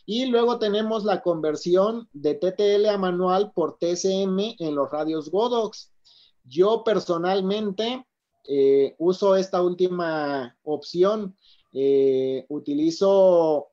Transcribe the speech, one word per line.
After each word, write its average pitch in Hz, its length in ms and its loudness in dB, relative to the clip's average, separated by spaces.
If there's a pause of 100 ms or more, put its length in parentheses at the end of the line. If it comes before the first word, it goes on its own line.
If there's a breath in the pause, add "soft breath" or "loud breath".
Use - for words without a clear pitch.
Y 240 220 -4
luego 233 320 2
tenemos 220 440 -2
la 196 180 0
conversión 175 920 0
de 147 220 -2
T 185 180 -2
T 202 220 2
L 208 120 2
a 202 100 0
manual 185 540 0
por 160 260 -4
T 175 200 -2
C 190 240 0
M 196 380 -2
en 156 160 -4
los 139 140 -2
radios 156 400 -6
Godox. 220 640 -2 (540 soft breath)
Yo 196 400 0
personalmente, 202 1200 -2 (400)
eh, 139 500 2
uso 190 380 2
esta 185 260 0
última 165 1000 -2
opción. 190 720 -2 (380 soft breath)
Eh, 135 760 2
utilizo, 165 1200 2